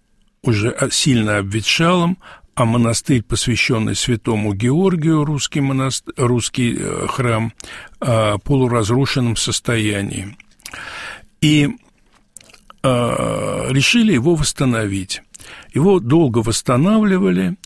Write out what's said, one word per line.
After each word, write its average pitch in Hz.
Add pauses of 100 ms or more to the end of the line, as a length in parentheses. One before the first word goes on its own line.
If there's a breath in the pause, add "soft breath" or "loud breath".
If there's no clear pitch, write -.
(420)
уже, 110
а, 135
сильно 107
обветшалым, 165 (360 loud breath)
а 127
монастырь, 117
посвященный 110
святому 107
Георгию, 151
русский 151
монаст-, 135
русский, 123
э, 90
храм, 113 (440 loud breath)
а, 110
полуразрушенном 123
состоянии. 104 (1040 loud breath)
И, 151 (1120)
а, 117
решили 208
его 147
восстановить. 113 (520 loud breath)
Его 185
долго 127
восстанавливали, 185